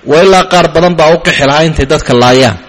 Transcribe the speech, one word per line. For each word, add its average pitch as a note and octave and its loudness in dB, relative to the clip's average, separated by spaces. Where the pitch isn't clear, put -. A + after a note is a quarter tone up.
Waa D3+ 2
ilaa F#3 2
qaar E3+ -2
badan F3 0
baa D#3+ 2
u - -4
qixi C#3 -2
lahaa D3 0
intay D#3 -2
dadka C#3+ -2
laayaan. B2 2